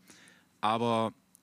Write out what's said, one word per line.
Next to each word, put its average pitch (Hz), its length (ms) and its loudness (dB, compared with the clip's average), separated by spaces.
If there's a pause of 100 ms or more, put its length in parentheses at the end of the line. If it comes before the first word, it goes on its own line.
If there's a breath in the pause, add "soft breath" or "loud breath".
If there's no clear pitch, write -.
(600 loud breath)
Aber 113 520 0 (300)